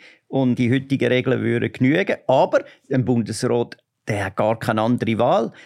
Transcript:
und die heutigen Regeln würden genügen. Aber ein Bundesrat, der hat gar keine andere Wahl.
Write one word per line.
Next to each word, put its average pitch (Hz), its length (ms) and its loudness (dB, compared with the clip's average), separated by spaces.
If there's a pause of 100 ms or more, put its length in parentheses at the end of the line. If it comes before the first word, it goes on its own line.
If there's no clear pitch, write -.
(280)
und 127 320 0
die 120 120 2
heutigen 131 360 0
Regeln 123 340 0
würden 113 300 -2
genügen. 156 460 0 (100)
Aber 151 360 2 (280)
ein 127 140 2
Bundesrat, 117 720 -2 (300)
der 101 200 -4
hat 95 100 -8
gar 110 240 0
keine 110 220 0
andere 113 360 0
Wahl. 175 360 0 (120)